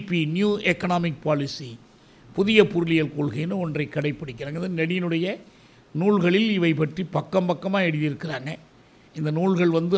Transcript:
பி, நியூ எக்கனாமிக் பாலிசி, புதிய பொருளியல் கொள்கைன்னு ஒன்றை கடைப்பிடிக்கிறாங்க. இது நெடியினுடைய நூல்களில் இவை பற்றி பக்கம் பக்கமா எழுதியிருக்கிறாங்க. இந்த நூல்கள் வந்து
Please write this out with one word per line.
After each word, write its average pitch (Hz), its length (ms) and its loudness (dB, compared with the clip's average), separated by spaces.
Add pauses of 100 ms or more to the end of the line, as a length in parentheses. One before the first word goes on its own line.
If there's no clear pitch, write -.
பி, 175 200 -2
நியூ 185 240 0 (160)
எக்கனாமிக் 175 580 0
பாலிசி, 143 460 -2 (640)
புதிய 208 300 4
பொருளியல் 160 500 0
கொள்கைன்னு 147 440 -4
ஒன்றை 151 280 -4
கடைப்பிடிக்கிறாங்க. 143 720 -6
இது 170 200 -4
நெடியினுடைய 175 560 -2 (600)
நூல்களில் 190 560 4
இவை 170 220 2
பற்றி 156 380 -2
பக்கம் 180 380 0
பக்கமா 190 340 -2
எழுதியிருக்கிறாங்க. 151 680 -4 (640)
இந்த 156 160 -4
நூல்கள் 170 460 2
வந்து 175 200 2